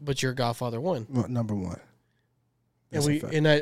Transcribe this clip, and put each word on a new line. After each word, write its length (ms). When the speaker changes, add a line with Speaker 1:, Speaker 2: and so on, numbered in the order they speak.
Speaker 1:
but 220
you're 120
Godfather 460
one. 300
Speaker 2:
Well, 180
number 260
one. 260
Speaker 1:
And 40
Speaker 2:
That's 100
a 40
Speaker 1:
we, 100
Speaker 2:
fact. 140
Speaker 1:
and 140
I 120